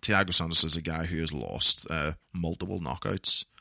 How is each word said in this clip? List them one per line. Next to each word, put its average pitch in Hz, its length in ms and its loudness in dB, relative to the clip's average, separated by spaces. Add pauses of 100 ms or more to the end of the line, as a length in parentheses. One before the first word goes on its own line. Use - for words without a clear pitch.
Thiago 98 300 2
Santos 82 320 6
is 80 120 2
a 82 60 -6
guy 82 240 -4
who 85 140 -6
has 80 120 -2
lost, - 580 0
uh, 80 220 -2 (220)
multiple 87 460 -6
knockouts - 640 -2 (160)